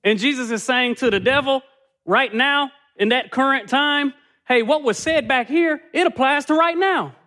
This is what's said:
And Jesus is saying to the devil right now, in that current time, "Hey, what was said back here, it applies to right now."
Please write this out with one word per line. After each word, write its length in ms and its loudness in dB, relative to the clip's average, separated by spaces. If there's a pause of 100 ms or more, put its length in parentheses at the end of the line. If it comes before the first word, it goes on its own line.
And 160 0
Jesus 320 -2
is 100 -4
saying 340 0
to 140 0
the 120 -2
devil 420 0 (420)
right 280 0
now, 400 0 (240)
in 120 0
that 220 -2
current 380 0
time, 440 0 (320)
"Hey, 180 2
what 200 0
was 140 -2
said 320 -2
back 180 0
here, 340 0 (120)
it 140 2
applies 400 0
to 80 2
right 220 2
now." 380 -2 (120)